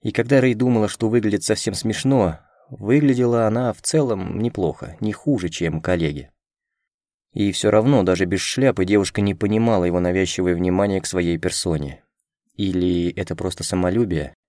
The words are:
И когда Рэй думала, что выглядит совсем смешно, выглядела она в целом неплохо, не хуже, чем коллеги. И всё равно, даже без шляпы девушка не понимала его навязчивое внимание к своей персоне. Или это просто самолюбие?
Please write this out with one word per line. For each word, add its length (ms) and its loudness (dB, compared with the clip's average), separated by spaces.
И 100 -6
когда 280 2
Рэй 140 4
думала, 340 2
что 200 -2
выглядит 360 2
совсем 300 -2
смешно, 680 0
выглядела 760 2
она 260 0
в 100 -10
целом 580 -2
неплохо, 600 -4
не 120 -2
хуже, 360 -2
чем 320 -4
коллеги. 500 -2
И 200 0
всё 180 0
равно, 320 4
даже 220 2
без 160 -2
шляпы 440 0
девушка 360 2
не 140 0
понимала 500 0
его 160 0
навязчивое 540 0
внимание 460 0
к 60 -12
своей 320 -2
персоне. 640 -4
Или 560 0
это 260 -8
просто 260 -6
самолюбие? 720 -2